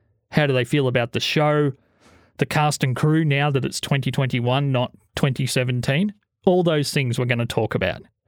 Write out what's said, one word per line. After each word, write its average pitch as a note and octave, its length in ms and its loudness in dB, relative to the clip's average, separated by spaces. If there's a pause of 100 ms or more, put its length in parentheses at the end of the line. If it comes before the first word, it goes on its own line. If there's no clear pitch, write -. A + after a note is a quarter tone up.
(300)
How D3+ 160 2
do C3+ 80 2
they B2+ 100 2
feel C3+ 240 2
about B2 240 0
the A#2 80 -2
show, D3+ 520 2 (680)
the C#3+ 80 0
cast D3+ 360 0
and B2+ 140 0
crew, D#3 260 2
now C#3+ 280 2
that C3 160 0
it's - 160 -6
twenty C3+ 280 -2
twenty-one, B2+ 640 0
not A#2+ 200 -2 (220)
twenty C3+ 300 0
seventeen? C3 720 -2 (320)
All F3+ 160 4
those D#3 280 0
things B2 280 -2
we're B2 80 0
gonna A#2+ 180 0
talk A#2 300 -2
about. - 260 -4 (280)